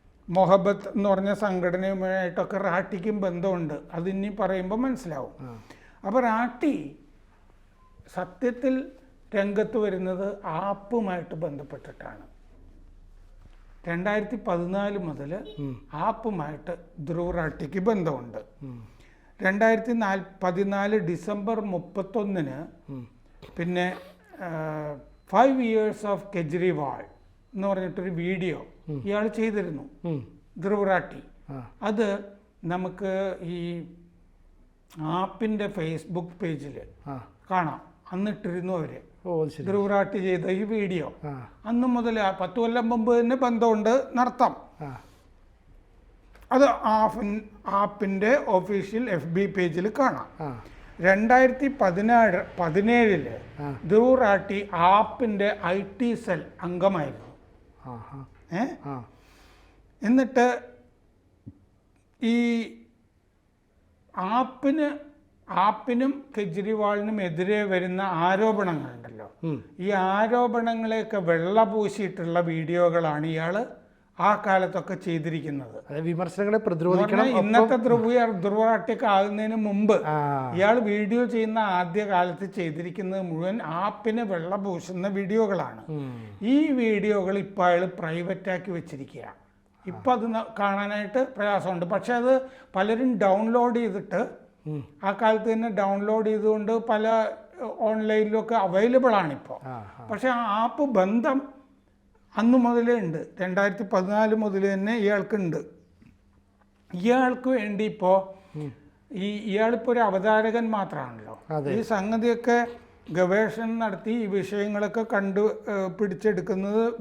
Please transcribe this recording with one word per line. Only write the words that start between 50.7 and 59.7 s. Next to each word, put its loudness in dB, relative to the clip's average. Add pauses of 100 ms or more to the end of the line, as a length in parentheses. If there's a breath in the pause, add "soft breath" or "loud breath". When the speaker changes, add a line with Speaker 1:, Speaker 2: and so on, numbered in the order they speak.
Speaker 1:
രണ്ടായിരത്തി 6
പതിനാറ്, 4 (140)
പതിനേഴില് 2
Speaker 2:
ആ. -6
Speaker 1:
ധ്രുവ് 6
റാട്ടി 2
ആപ്പിന്റെ 4
ഐ 0 (200)
ടി 2
സെൽ -4 (160)
അംഗമായിരുന്നു. 0 (580)
Speaker 2:
ആഹാ. -14 (280)
Speaker 1:
ഏ? -2 (200)
Speaker 2:
ആ. -10 (960 soft breath)